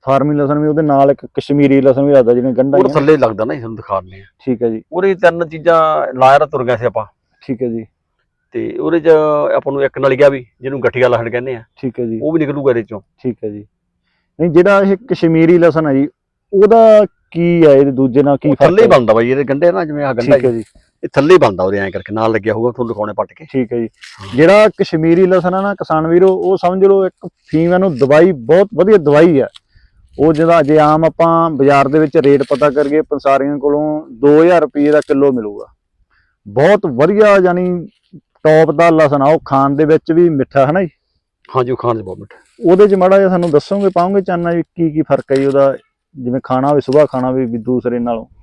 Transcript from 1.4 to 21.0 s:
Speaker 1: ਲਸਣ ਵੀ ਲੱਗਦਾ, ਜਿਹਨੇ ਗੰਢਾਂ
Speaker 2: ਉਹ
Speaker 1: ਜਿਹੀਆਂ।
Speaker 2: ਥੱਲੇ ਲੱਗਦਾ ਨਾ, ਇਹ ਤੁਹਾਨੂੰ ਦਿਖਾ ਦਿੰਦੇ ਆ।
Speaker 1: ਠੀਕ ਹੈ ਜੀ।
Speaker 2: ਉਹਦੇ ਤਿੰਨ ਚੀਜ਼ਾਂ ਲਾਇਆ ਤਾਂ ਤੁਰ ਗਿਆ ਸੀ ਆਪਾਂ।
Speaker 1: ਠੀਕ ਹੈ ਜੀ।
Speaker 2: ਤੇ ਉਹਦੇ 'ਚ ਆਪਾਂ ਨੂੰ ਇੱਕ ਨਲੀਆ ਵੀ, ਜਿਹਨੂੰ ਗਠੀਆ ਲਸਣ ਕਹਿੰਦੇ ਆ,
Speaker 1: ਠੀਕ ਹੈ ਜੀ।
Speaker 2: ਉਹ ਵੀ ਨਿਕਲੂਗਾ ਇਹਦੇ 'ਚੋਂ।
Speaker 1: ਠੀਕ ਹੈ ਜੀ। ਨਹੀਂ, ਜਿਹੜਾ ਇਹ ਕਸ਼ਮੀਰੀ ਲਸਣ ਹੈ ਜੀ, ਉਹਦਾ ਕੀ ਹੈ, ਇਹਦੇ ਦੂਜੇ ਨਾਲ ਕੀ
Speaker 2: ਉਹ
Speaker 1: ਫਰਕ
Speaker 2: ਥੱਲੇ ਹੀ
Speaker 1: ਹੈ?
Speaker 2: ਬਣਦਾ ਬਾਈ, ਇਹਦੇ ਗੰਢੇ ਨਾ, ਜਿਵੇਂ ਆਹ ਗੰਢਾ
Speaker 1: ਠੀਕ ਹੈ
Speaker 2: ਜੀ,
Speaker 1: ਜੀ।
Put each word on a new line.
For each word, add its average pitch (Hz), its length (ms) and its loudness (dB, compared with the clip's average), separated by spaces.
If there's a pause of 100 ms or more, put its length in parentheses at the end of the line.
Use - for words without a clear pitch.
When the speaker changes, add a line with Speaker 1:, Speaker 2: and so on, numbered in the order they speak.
Speaker 1:
ਲਸਣ 131 200 2
ਵੀ 143 120 0
ਲੱਗਦਾ, 120 200 4
ਜਿਹਨੇ 123 180 -2
ਗੰਢਾਂ 135 280 0
Speaker 2:
ਉਹ 135 60 2
Speaker 1:
ਜਿਹੀਆਂ। 143 160 0
Speaker 2:
ਥੱਲੇ 151 160 2
ਲੱਗਦਾ 110 280 -2
ਨਾ, 151 80 -8
ਇਹ 143 60 -10
ਤੁਹਾਨੂੰ 113 160 -14
ਦਿਖਾ 104 260 -8
ਦਿੰਦੇ 92 200 -20
ਆ। - 40 -20 (200)
Speaker 1:
ਠੀਕ 123 180 -4
ਹੈ 117 60 -2
ਜੀ। 110 120 -8 (100)
Speaker 2:
ਉਹਦੇ 185 240 -2
ਤਿੰਨ 170 340 -2
ਚੀਜ਼ਾਂ 156 640 0
ਲਾਇਆ 131 260 4
ਤਾਂ 151 80 0
ਤੁਰ 131 160 -6
ਗਿਆ 120 140 -2
ਸੀ 120 80 -8
ਆਪਾਂ। 107 200 -4 (360)
Speaker 1:
ਠੀਕ 131 220 -8
ਹੈ 123 40 -4
ਜੀ। 113 180 -8 (680)
Speaker 2:
ਤੇ 117 260 -10
ਉਹਦੇ 160 220 -2
'ਚ 151 80 -2 (480)
ਆਪਾਂ 139 180 -4
ਨੂੰ 139 100 -4
ਇੱਕ 131 160 -6
ਨਲੀਆ 135 300 2
ਵੀ, 131 160 -4 (160)
ਜਿਹਨੂੰ 131 200 -10
ਗਠੀਆ 123 260 0
ਲਸਣ 117 220 -2
ਕਹਿੰਦੇ 123 260 -8
ਆ, 113 80 -18 (180)
Speaker 1:
ਠੀਕ 127 180 -8
ਹੈ 123 60 -6
ਜੀ। 113 180 -8
Speaker 2:
ਉਹ 156 100 -4
ਵੀ 165 60 -2
ਨਿਕਲੂਗਾ 139 320 -4
ਇਹਦੇ 117 120 -2
'ਚੋਂ। 101 180 -14 (220)
Speaker 1:
ਠੀਕ 123 200 -6
ਹੈ 107 60 -8
ਜੀ। 104 160 -16 (760)
ਨਹੀਂ, 170 120 0
ਜਿਹੜਾ 196 300 4
ਇਹ 196 160 0
ਕਸ਼ਮੀਰੀ 165 600 0
ਲਸਣ 160 300 2
ਹੈ 139 60 -2
ਜੀ, 139 140 0 (460)
ਉਹਦਾ 214 520 4 (260)
ਕੀ 170 340 0
ਹੈ, 147 60 6
ਇਹਦੇ 139 200 4
ਦੂਜੇ 131 320 0
ਨਾਲ 143 140 0
ਕੀ 151 120 -4
Speaker 2:
ਉਹ 135 60 0
Speaker 1:
ਫਰਕ 143 120 2
Speaker 2:
ਥੱਲੇ 190 160 4
ਹੀ - 80 4
Speaker 1:
ਹੈ? 156 60 6
Speaker 2:
ਬਣਦਾ 110 160 2
ਬਾਈ, 117 160 0
ਇਹਦੇ 135 140 -2
ਗੰਢੇ 143 280 0
ਨਾ, 185 140 -4
ਜਿਵੇਂ 147 200 -8
ਆਹ 135 80 -4
ਗੰਢਾ 143 220 0
Speaker 1:
ਠੀਕ 131 100 -2
ਹੈ 123 60 2
Speaker 2:
ਜੀ, 117 60 -6
Speaker 1:
ਜੀ। 110 60 -8 (400)